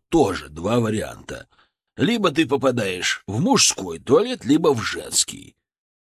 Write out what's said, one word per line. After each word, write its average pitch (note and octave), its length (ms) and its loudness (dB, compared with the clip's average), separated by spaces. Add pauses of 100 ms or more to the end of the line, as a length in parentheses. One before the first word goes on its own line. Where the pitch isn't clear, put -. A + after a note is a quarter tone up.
тоже F2+ 400 2
два F#2+ 320 0
варианта. F#2+ 680 -6 (480)
Либо G3 360 0
ты D#3 140 2
попадаешь A#2+ 800 -2
в G2+ 140 -4
мужской C3 600 0
туалет, G3+ 440 2
либо D3+ 300 4
в A2+ 80 0
женский. - 720 -6 (580)